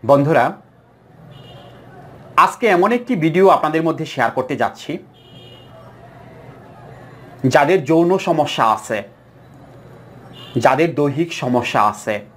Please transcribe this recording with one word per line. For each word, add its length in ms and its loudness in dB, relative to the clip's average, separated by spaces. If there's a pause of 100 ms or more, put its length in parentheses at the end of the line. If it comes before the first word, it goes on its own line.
বন্ধুরা, 460 2 (1800)
আজকে 300 2
এমন 260 2
একটি 240 -2
ভিডিও 320 2
আপনাদের 340 2
মধ্যে 240 -4
শেয়ার 240 -2
করতে 260 -6
যাচ্ছি, 420 -6 (2500)
যাদের 380 2
যৌন 340 2
সমস্যা 520 -2
আছে, 320 -4 (1500)
যাদের 380 2
দৈহিক 380 -2
সমস্যা 500 -2
আছে 420 -4 (120)